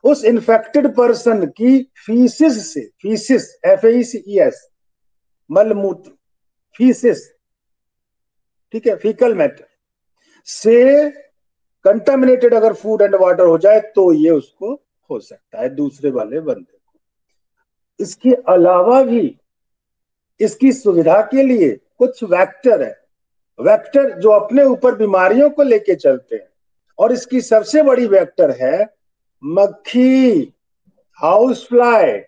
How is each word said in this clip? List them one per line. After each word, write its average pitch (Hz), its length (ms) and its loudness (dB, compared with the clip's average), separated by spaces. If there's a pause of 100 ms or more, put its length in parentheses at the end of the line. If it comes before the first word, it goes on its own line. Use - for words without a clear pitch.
उस 285 200 0
infected 233 640 0
person 233 580 -2
की 254 440 -2 (160)
feces 240 680 -2
से, 131 160 -12 (120)
feces, 214 600 -4
एफ़ 190 220 2
ए 226 40 6
ई 240 120 0
सी 220 260 -10
ई 202 100 -2
एस, - 300 -2 (840)
मलमूत्र, 196 600 -4 (680)
feces, 240 540 -2 (1400)
ठीक 220 140 -8
है, 202 100 -2
fecal 226 380 -2
matter 151 320 -4 (760)
से 269 680 2 (760)
contaminated 254 680 2
अगर 220 180 2
food 214 300 -4
एंड 196 120 2
वाटर 185 300 2
हो 165 140 2
जाए 208 220 4
तो 190 320 0
ये 156 180 2
उसको 185 500 -6 (300)
हो 120 100 -12
सकता - 400 -20
है, 123 80 -6
दूसरे 139 420 -6
वाले 123 300 -8
बंदे - 460 -12
को। - 140 -20 (1000)
इसके 175 300 -4
अलावा 180 720 2
भी 226 380 -4 (1000)
इसकी 247 320 0
सुविधा 175 500 0
के 269 200 -2
लिए 202 380 0 (180)
कुछ 254 260 -4
vector 185 580 -2
है, - 220 -12 (560)
Vector 214 600 0
जो 208 80 2
अपने 214 360 2
ऊपर 254 300 0
बीमारियों 202 560 0
को 294 120 -2
लेके 214 320 0
चलते 127 420 -2
हैं, 98 120 -16 (500)
और 233 140 0
इसकी 247 280 -6
सबसे 220 420 0
बड़ी 247 240 0
vector 180 440 0
है 127 440 -4 (500)
मक्खी, 226 1080 -2 (600)
house 214 540 -2
fly। 233 600 0